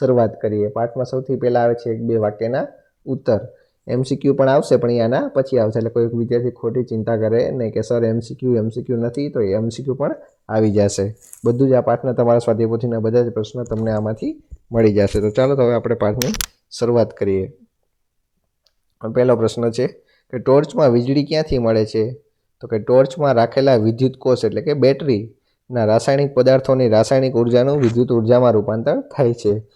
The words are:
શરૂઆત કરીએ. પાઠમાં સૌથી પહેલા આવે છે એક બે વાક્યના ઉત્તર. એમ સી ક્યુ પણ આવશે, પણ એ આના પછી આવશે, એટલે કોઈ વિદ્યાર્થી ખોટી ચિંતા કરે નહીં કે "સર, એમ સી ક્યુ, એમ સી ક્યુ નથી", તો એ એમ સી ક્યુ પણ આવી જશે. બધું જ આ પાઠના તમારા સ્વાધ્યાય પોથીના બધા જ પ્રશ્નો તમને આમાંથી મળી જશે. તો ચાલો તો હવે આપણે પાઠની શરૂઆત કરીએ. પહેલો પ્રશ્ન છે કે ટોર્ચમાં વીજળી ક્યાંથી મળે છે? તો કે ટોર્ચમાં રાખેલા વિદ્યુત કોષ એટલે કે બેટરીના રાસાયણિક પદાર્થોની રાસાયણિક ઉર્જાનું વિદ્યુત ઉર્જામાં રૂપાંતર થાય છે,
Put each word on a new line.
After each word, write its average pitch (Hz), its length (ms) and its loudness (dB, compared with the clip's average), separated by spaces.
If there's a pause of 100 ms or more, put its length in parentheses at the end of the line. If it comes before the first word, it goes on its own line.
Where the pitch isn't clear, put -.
શરૂઆત 120 400 2
કરીએ. 104 280 -2
પાઠમાં 120 360 -4
સૌથી 131 320 -4
પહેલા 123 240 0
આવે 120 140 2
છે 117 160 -6
એક 113 120 -6
બે 117 140 0
વાક્યના 110 500 -2 (400)
ઉત્તર. 123 340 -2 (460)
એમ 123 160 -2
સી 131 140 -4
ક્યુ 139 180 0
પણ 135 140 2
આવશે, 139 280 2
પણ 120 140 0
એ 120 100 0
આના 131 280 0
પછી 131 300 -2
આવશે, 110 200 0
એટલે 113 120 -2
કોઈ 117 160 0
વિદ્યાર્થી 120 440 -2
ખોટી 117 320 -4
ચિંતા 113 340 -4
કરે 113 340 0
નહીં 120 220 -4
કે 110 100 -2
"સર, 117 220 -2
એમ 113 160 0
સી 127 140 -10
ક્યુ, 127 220 0
એમ 110 120 0
સી - 140 -6
ક્યુ 120 140 -4
નથી", 117 320 -4
તો 139 120 -4
એ 98 120 0
એમ 110 160 -2
સી - 140 -8
ક્યુ 135 120 -4
પણ 147 200 -4 (340)
આવી 110 220 2
જશે. 101 460 0 (280)
બધું 120 240 2
જ 131 40 2
આ 123 80 4
પાઠના 120 320 -2
તમારા 120 260 2
સ્વાધ્યાય 113 300 0
પોથીના 113 300 -4
બધા 113 240 2
જ 120 100 -4
પ્રશ્નો 113 320 -6
તમને 110 260 -4
આમાંથી 107 520 -4 (300)
મળી 113 220 4
જશે. 101 260 2
તો 104 100 0
ચાલો 131 260 0
તો 131 60 2
હવે 120 120 2
આપણે 117 200 -2
પાઠની 110 380 -2 (460)
શરૂઆત 117 320 2
કરીએ. 95 420 -4 (1600)
પહેલો 123 220 4
પ્રશ્ન 113 340 -2
છે 123 160 -2 (440)
કે 127 80 -8
ટોર્ચમાં 143 520 2
વીજળી 131 340 2
ક્યાંથી 156 340 -2
મળે 110 280 0
છે? 110 260 -2 (480)
તો 123 60 -14
કે 113 120 -4
ટોર્ચમાં 135 540 2
રાખેલા 120 440 2
વિદ્યુત 117 420 0
કોષ 117 260 0
એટલે 104 180 -2
કે 147 120 -2
બેટરીના 123 1080 -2
રાસાયણિક 139 500 0
પદાર્થોની 131 540 4
રાસાયણિક 131 460 2
ઉર્જાનું 120 440 2
વિદ્યુત 123 340 0
ઉર્જામાં 120 400 4
રૂપાંતર 110 480 -2
થાય 127 320 0
છે, 107 260 -2 (180)